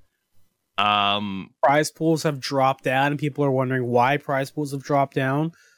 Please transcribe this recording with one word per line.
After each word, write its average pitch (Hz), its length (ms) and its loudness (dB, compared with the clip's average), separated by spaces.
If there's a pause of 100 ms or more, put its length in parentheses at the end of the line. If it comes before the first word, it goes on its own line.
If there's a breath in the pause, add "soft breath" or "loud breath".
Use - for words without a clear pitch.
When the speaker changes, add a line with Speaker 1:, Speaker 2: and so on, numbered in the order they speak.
(760)
Speaker 1:
Um, 101 760 0 (120)
Speaker 2:
Prize 151 280 2
pools 160 320 0
have 147 160 -2
dropped 135 440 0
down, 135 280 0
and 143 80 -4
people 143 260 -4
are 139 60 2
wondering 131 340 -2
why 123 320 2
prize 135 320 -4
pools 147 220 -8
have 139 120 -8
dropped 139 300 0
down. 143 380 -2 (260 soft breath)